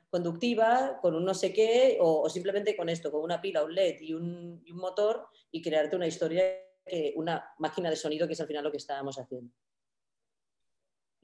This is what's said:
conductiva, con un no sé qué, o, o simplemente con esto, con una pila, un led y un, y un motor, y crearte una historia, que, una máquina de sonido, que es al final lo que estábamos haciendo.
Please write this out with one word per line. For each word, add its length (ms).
conductiva, 880
con 140
un 100
no 80
sé 220
qué, 440
o, 220
o 80
simplemente 480
con 140
esto, 200
con 120
una 180
pila, 240
un 100
led 240
y 140
un, 500
y 100
un 60
motor, 500
y 120
crearte 340
una 100
historia, 380
que, 320
una 420
máquina 300
de 80
sonido, 300
que 80
es 80
al 60
final 160
lo 60
que 60
estábamos 420
haciendo. 320